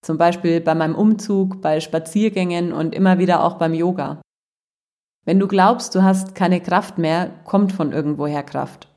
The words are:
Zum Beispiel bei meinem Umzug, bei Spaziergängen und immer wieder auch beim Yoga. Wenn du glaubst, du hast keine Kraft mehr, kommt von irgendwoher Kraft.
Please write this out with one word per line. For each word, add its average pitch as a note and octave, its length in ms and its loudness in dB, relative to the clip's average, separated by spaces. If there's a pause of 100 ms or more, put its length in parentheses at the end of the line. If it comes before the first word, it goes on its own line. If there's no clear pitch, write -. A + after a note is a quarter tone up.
Zum D#3+ 160 -4
Beispiel E3+ 420 2
bei D#3+ 160 0
meinem D#3+ 200 -2
Umzug, G#3 640 0
bei D#3 180 0
Spaziergängen F3 920 -2
und D#3+ 200 -4
immer F#3 260 4
wieder F3+ 260 2
auch F3 80 0
beim E3 200 -2
Yoga. D#3+ 460 -4 (1040)
Wenn F#3+ 160 2
du G3 80 0
glaubst, G3 480 2
du F#3 80 4
hast F#3+ 320 2
keine F3+ 240 2
Kraft F#3 380 -2
mehr, E3 340 0 (140)
kommt G3 260 0
von D#3 220 -4
irgendwoher D3 500 -4
Kraft. - 540 -10